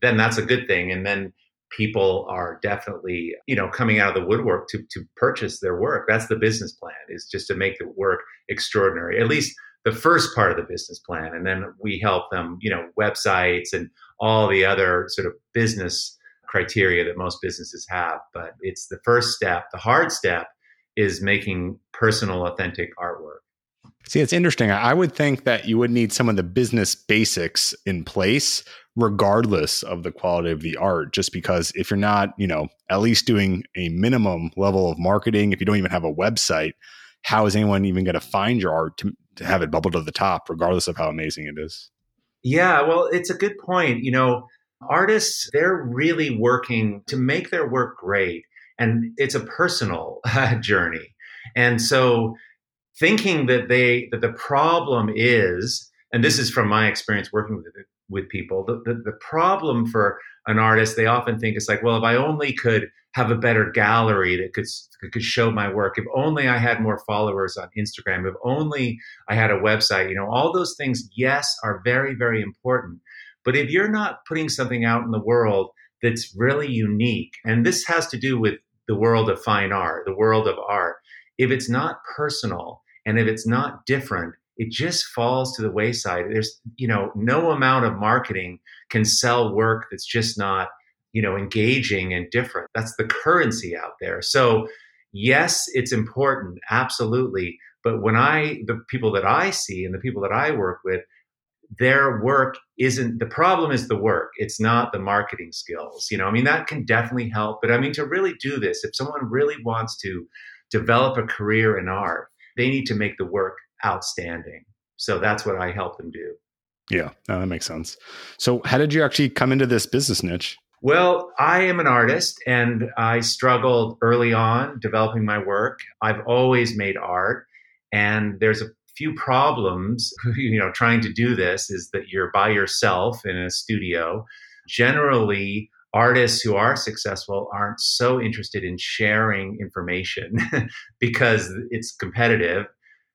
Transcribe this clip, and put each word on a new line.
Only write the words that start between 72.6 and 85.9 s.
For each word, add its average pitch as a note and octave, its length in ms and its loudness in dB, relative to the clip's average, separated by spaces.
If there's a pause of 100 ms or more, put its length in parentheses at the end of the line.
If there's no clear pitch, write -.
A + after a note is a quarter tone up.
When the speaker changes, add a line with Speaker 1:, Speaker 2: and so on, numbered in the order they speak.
Speaker 1:
But B2+ 100 4
if C#3 140 2
you're G3 220 2
not G#3+ 360 -4
putting D#3+ 220 -2
something A#2+ 360 -2
out A#2 180 2
in A#2 80 -4
the G#2+ 120 -2
world A2 460 2 (320)
that's A#2 340 -2
really C#3 360 0
unique, G#2+ 640 0 (120)
and A#2 180 4
this F3+ 220 2
has E3 220 0
to C3 100 -8
do B2+ 220 0
with G#2+ 160 2 (320)
the A2 80 0
world A2+ 340 4
of - 140 -2
fine G2+ 280 0
art, F2 360 -2
the F#2+ 80 -4
world A2 320 4
of F#2+ 100 -2
art, F#2+ 380 -2 (420)
if B2+ 140 2
it's B2+ 180 -2
not C#3 280 -2 (200)
personal F#2+ 640 -6 (240)
and A2 140 2
if A2 80 4
it's A2 180 -2
not C3 400 -2
different, G#2 480 -2 (240)
it A2+ 140 -6
just E3 340 -4
falls B2+ 500 -2
to A2+ 60 -8
the G#2+ 100 -2
wayside. G#2 580 -2